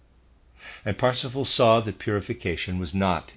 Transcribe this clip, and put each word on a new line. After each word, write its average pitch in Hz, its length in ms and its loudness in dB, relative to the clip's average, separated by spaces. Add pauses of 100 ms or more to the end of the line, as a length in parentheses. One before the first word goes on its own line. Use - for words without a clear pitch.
(840)
And 104 120 -2
Parsifal 127 480 -2
saw 117 340 6
that 104 200 -4
purification 95 800 -4
was 87 140 -4
not 95 440 0